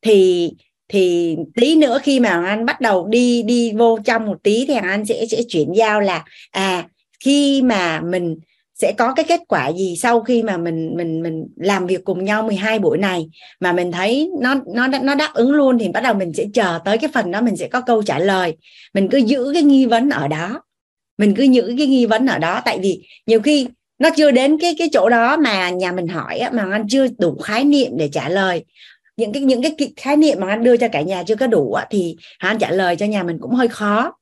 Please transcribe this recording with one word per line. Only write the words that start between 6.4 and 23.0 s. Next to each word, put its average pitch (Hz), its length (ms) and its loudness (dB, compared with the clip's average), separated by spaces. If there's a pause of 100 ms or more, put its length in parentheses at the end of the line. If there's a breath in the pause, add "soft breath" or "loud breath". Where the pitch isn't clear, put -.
à, 185 360 -2 (320)
khi 277 420 2
mà 180 400 0
mình 170 380 -4 (420 soft breath)
sẽ 202 160 0
có 240 160 0
cái 311 140 0
kết 339 200 0
quả 147 240 -2
gì 180 260 -4
sau 233 240 0
khi 233 220 0
mà 202 140 -4
mình, 165 380 -4
mình, 165 260 -4
mình 160 340 -8
làm 185 320 -2
việc 185 160 -4
cùng 185 220 -4
nhau 214 180 -2
mười 214 120 -2
hai 214 240 -2
buổi 160 180 0
này 180 320 -2 (300 loud breath)
mà 180 120 0
mình 175 200 -2
thấy 226 380 -2 (120)
nó, 254 140 0 (200)
nó, 240 120 0
nó 269 280 -2
đáp 302 180 -2
ứng 240 180 2
luôn, 269 280 4
thì 202 100 -2
bắt 202 120 -2
đầu 240 120 0
mình 185 200 -2
sẽ 165 200 -2
chờ 180 320 0
tới 202 120 0
cái 285 160 -2
phần 202 180 -2
đó 202 100 -2
mình 226 160 0
sẽ 135 100 -8
có 254 140 -4
câu 233 220 0
trả 151 160 -2
lời. 185 380 0 (360 soft breath)
Mình 196 180 0
cứ 269 60 4
giữ 262 360 2
cái 330 100 2
nghi 269 220 6
vấn 240 240 2
ở 180 180 -2
đó. 170 360 -6 (540)
Mình 202 200 2
cứ 269 60 2
giữ 247 340 4
cái 294 100 0
nghi 254 180 4
vấn 220 200 2
ở 202 120 0
đó. 175 280 -2
Tại 220 140 -4
vì 185 280 -2 (180 loud breath)